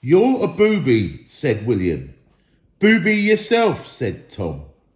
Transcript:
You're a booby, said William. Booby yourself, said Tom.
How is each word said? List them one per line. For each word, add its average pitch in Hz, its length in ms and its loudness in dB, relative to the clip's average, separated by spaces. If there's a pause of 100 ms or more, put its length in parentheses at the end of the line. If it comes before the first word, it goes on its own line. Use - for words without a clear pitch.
You're 202 420 2
a 196 40 0
booby, 131 800 0
said 107 380 -4
William. 85 480 -2 (640)
Booby 214 360 2
yourself, 214 720 0
said - 440 -8
Tom. 73 340 -8 (320)